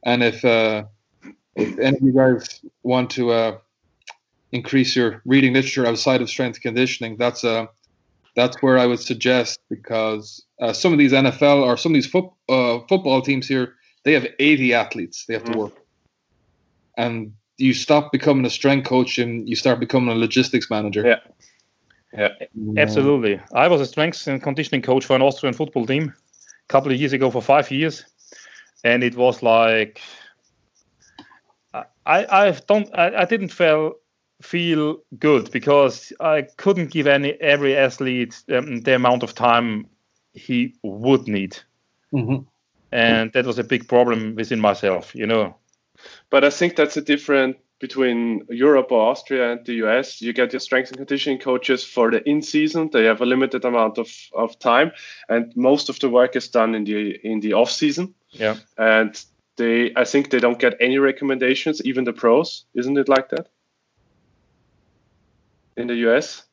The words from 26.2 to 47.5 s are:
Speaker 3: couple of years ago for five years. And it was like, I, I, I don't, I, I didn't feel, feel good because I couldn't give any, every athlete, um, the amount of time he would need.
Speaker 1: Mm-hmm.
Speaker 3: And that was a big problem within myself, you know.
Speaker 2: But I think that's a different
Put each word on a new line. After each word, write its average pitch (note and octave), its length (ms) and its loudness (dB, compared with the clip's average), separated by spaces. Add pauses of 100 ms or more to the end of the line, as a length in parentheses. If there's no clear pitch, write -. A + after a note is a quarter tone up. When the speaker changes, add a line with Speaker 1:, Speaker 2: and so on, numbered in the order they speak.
Speaker 3:
couple C3+ 240 2
of B2+ 60 -2
years C#3 140 -2
ago C3 180 0
for A#2+ 120 -6
five C#3 280 2
years. D3 340 -6 (800)
And B2 180 2
it A#2+ 140 -2
was B2 260 0
like, A2+ 580 2 (1700)
I, A#2 100 -12 (220)
I, F3 200 2 (200)
I F#3+ 40 4 (180)
don't, G#3 260 2
I, F3 280 0
I - 20 4
didn't G3 240 -2
feel, D#3 460 0 (480)
feel D#3+ 560 -2 (200)
good C#3 320 2
because C#3+ 720 2
I D#3 220 0 (160)
couldn't F3+ 320 0
give D3+ 160 0
any, C#3+ 340 2
every C#3+ 360 2
athlete, B2+ 640 -2 (100)
um, B2+ 300 -2
the C3 120 2
amount B2 280 2
of A#2 120 -8
time A#2 520 0 (480)
he B2 480 -4
would B2 440 0
need. G2 300 -6 (560)
Speaker 1:
Mm-hmm. C3+ 320 -4 (480)
Speaker 3:
And A2+ 400 2
that B2+ 140 0
was A#2+ 120 -4
a A#2+ 60 -4
big A2+ 240 -4
problem A#2 480 2
within A2 240 -4
myself, G2 540 0
you G#2+ 120 -6
know. A2 300 -2 (760)
Speaker 2:
But C3+ 140 4
I C#3+ 60 6
think F3 260 -2
that's D3 200 0
a D3+ 40 -6
different C#3 560 0 (220)